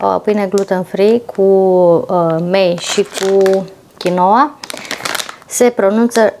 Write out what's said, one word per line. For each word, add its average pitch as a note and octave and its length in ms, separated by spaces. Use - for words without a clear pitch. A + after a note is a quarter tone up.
uh, F#3+ 200
pâine G#3 240
gluten-free G3 720
cu, A#3 240
uh, F#3 920
mei F#3 300
și - 220
cu F#3+ 640
quinoa, F#3+ 520
se B3 240
pronunță A3 720